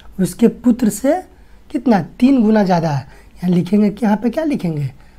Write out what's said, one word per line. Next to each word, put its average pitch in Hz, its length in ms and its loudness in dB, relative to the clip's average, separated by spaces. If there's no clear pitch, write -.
उसके 190 280 2
पुत्र 240 400 0
से 311 340 -2
कितना, 220 320 0
तीन 262 400 2
गुना 214 220 4
ज़्यादा 170 260 0
है। 135 160 -4
यहाँ 180 140 -4
लिखेंगे 190 400 2
कि 214 160 -4
यहाँ 202 100 2
पे 226 140 -2
क्या 311 140 -4
लिखेंगे, 165 460 -4